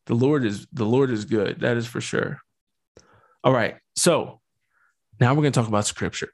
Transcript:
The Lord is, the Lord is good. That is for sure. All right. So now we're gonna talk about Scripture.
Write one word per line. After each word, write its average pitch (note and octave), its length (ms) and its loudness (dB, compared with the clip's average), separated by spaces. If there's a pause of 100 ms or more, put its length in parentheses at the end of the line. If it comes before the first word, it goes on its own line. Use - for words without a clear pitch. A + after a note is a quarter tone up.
The A#2+ 80 0
Lord C3 300 2
is, G2+ 280 -4
the A#2 120 -4
Lord B2+ 260 2
is G#2+ 140 -4
good. G2+ 360 -2
That A#2+ 160 0
is A#2 100 -4
for - 140 -8
sure. - 400 -4 (1040)
All C3 100 4
right. A#2 240 -2 (200)
So C3 440 0 (800)
now B2+ 140 4
we're D3+ 80 2
gonna D3 80 2
talk A#2+ 180 0
about G#2 180 0
Scripture. - 480 -6